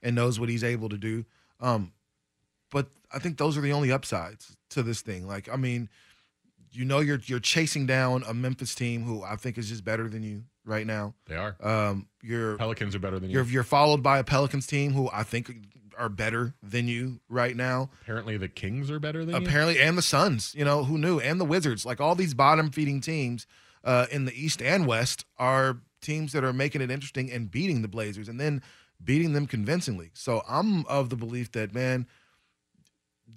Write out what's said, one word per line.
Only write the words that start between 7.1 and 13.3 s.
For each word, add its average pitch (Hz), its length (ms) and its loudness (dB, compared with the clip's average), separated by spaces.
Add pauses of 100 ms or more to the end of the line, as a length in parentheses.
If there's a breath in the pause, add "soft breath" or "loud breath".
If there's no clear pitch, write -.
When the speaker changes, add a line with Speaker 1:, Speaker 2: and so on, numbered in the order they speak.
Speaker 1:
you're 127 140 -2
chasing 156 460 2
down 127 420 2
a 110 60 -6
Memphis 127 400 -4
team 120 300 -2
who 113 200 -6
I 101 120 -6
think 120 220 -6
is 110 120 -6
just 110 140 -10
better 110 260 -2
than 110 140 -8
you 104 200 -8 (220)
right 110 220 -4
now. 104 260 -4 (140)
Speaker 2:
They 80 80 -8
are. 101 260 -4
Speaker 1:
Um, 104 460 0 (160)
you're 113 340 -4
Speaker 2:
Pelicans 110 380 -4
are 101 40 -4
better 95 200 -4
than 92 100 -6
Speaker 1:
you're, 131 140 2